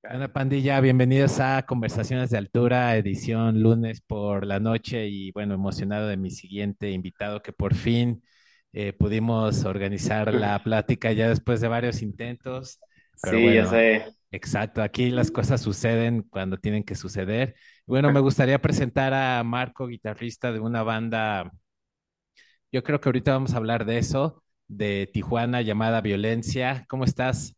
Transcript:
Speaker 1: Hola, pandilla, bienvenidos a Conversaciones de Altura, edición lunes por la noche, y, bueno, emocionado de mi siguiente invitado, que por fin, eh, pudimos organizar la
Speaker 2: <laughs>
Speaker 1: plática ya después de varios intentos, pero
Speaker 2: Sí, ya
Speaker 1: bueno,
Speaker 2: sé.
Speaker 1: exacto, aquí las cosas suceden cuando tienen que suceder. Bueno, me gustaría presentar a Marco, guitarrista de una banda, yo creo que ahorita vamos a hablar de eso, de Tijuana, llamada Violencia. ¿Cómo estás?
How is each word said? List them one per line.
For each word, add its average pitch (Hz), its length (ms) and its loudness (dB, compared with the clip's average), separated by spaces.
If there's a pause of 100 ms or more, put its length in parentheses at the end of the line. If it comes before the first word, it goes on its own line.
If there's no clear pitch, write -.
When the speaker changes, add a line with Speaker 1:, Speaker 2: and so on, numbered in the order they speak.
(140)
Speaker 1:
Hola, 131 160 -6
pandilla, 139 500 2
bienvenidos 131 600 6
a 135 260 2
Conversaciones 123 600 -2
de 117 80 2
Altura, 120 640 2
edición 110 640 0
lunes 113 400 4
por 101 440 -4
la 98 140 -2
noche, 113 480 -2
y, 98 240 -10
bueno, 104 220 -4
emocionado 98 520 -4
de 101 120 -4
mi 95 120 -4
siguiente 101 600 -6
invitado, 98 520 -8
que - 120 -14
por 98 200 0
fin, 117 480 0 (520)
eh, 104 180 -6
pudimos 110 720 0
organizar 101 680 -2
la 104 280 0
Speaker 2:
<laughs> - 0 -
Speaker 1:
plática 110 500 -2
ya 113 180 2
después 117 320 0
de 117 60 -2
varios 117 340 -2
intentos, 120 800 -12 (400)
pero 92 180 2
Speaker 2:
Sí, 117 140 8
ya 113 100 6
Speaker 1:
bueno, - 20 0
Speaker 2:
sé. 113 380 4 (260)
Speaker 1:
exacto, 107 520 -4
aquí 123 280 0
las 123 200 2
cosas 117 320 0
suceden 113 600 0
cuando 95 340 -6
tienen 107 260 -2
que - 100 -8
suceder. 107 600 -4 (320)
Bueno, 139 240 2
me 143 100 4
gustaría 135 400 4
presentar 135 540 0
a 127 300 0
Marco, 123 420 -4
guitarrista 120 680 -8
de 110 80 -4
una 113 220 -2
banda, 110 680 -2 (1200)
yo 127 100 -2
creo 147 180 -2
que - 80 0
ahorita 123 240 2
vamos 135 220 0
a - 40 0
hablar 113 260 0
de 113 140 0
eso, 143 440 -2 (260)
de 101 440 -4
Tijuana, 117 500 -2
llamada 110 380 0
Violencia. 113 880 -2
¿Cómo 131 160 -4
estás? 127 540 -2